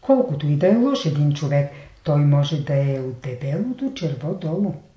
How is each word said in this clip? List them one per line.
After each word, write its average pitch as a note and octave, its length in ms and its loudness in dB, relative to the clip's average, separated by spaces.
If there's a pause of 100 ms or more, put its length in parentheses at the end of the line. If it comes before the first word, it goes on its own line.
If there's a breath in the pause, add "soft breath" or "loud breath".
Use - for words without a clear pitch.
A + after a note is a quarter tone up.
Колкото D#3 460 2
и D3 100 2
да F3+ 160 4
е A3 40 6
лош C4+ 280 2
един D3 300 2
човек, C#3+ 380 0 (320 loud breath)
той D3 200 2
може C#3+ 400 2
да C#3 300 0
е C3+ 60 -4
от B2+ 200 -8
дебелото E3 720 -6
черво D3 400 -6
долу. F3+ 400 -4 (220)